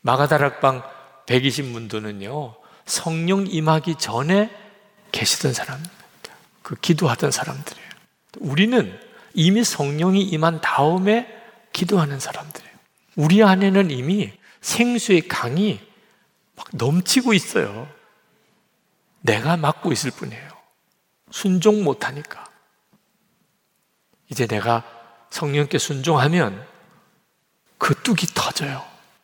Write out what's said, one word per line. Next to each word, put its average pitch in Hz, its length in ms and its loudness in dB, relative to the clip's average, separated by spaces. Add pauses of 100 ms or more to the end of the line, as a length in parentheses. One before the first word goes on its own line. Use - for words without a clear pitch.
마가다락방 135 800 2 (440)
백이십 131 400 0
문도는요, 110 880 -10 (300)
성령 170 600 -2
임하기 156 500 0
전에 180 540 0 (640)
계시던 - 400 -2
사람, 135 280 -8 (800)
그 - 140 -12
기도하던 147 540 0
사람들이에요. - 580 -8 (500)
우리는 165 600 0 (340)
이미 196 300 4
성령이 165 580 0
임한 160 380 0
다음에 185 680 2 (460)
기도하는 165 460 0
사람들이에요. - 560 -14 (420)
우리 175 260 6
안에는 196 480 6
이미 139 420 -2 (280)
생수의 226 680 2
강이 143 520 -2 (760)
막 - 160 -20
넘치고 180 600 2
있어요. 110 560 0 (1300)
내가 117 360 0
막고 156 360 -2
있을 123 180 -2
뿐이에요. 120 380 -14 (840)
순종 202 540 2
못하니까. 139 600 -4 (1800)
이제 120 180 -2
내가 113 380 0 (460)
성령께 147 480 -2
순종하면 139 840 0 (1120)
그 - 240 -2
뚝이 180 320 0
터져요. - 500 -4 (400)